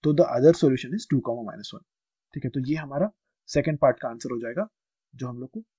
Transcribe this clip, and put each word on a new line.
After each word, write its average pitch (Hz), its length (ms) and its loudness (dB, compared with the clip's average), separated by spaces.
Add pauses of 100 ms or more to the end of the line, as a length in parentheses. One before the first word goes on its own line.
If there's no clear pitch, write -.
तो 151 100 2
the 156 120 6
other 131 280 6
solution 131 380 2
is 214 120 -4
two 135 260 2
comma 117 140 -4
minus 104 320 -14
one, - 100 -20 (500)
ठीक 143 100 -10
है। 127 60 -2
तो 139 100 -4
ये 139 160 -2
हमारा 151 340 -4 (360)
सेकंड 143 320 0
पार्ट 131 220 2
का 127 80 -6
आंसर 117 240 -10
हो 120 80 -4
जाएगा, 127 280 -6 (460)
जो 127 140 -8
हम 120 120 -10
लोग 131 100 -12
को 226 120 -14 (160)